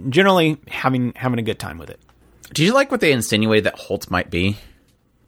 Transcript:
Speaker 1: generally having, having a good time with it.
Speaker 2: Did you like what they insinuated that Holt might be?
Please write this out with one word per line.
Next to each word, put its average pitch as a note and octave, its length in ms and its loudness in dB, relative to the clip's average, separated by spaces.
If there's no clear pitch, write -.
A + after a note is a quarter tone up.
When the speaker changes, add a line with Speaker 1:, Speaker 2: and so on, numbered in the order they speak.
Speaker 1:
generally E3 480 4
having, B2 480 -2
having B2+ 220 -2
a A#2 60 -2
good G#2+ 160 -4
time E2 180 -12
with D#2 140 -16
it. - 80 -20
Speaker 2:
Did D3+ 120 0
you G#3+ 80 2
like C#4 160 2
what B3 120 -4
they D#3+ 100 4
insinuated A2 540 2
that - 120 -4
Holt - 320 -8
might F2+ 220 -2
be? F#2+ 260 0